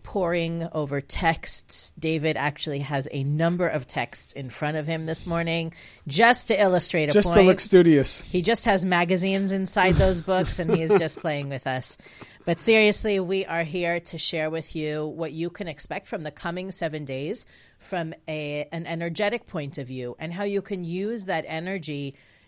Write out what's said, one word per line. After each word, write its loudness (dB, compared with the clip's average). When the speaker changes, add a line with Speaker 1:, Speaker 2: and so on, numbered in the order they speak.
Speaker 1:
poring -4
over -4
texts. -2
David -2
actually -4
has -4
a -4
number 2
of -4
texts -6
in -10
front -4
of -4
him -4
this -2
morning -2
just 4
to 4
illustrate 4
a 2
Speaker 2:
Just 6
to 2
Speaker 1:
point. 10
Speaker 2:
look 8
studious. 8
Speaker 1:
He -2
just 2
has 2
magazines 0
inside 2
those 4
books, 0
and -2
he 0
is 4
just 2
Speaker 2:
<laughs> -16
Speaker 1:
playing -4
with -10
us. -6
But -2
seriously, 4
we -2
are -2
here -4
to -10
share -2
with -8
you -4
what -8
you -6
can -10
expect -10
from -8
the -10
coming -8
seven -6
days -6
from -6
a, -6
an -8
energetic -4
point -8
of -10
view, -8
and -10
how -8
you -2
can -8
use -6
that -4
energy -8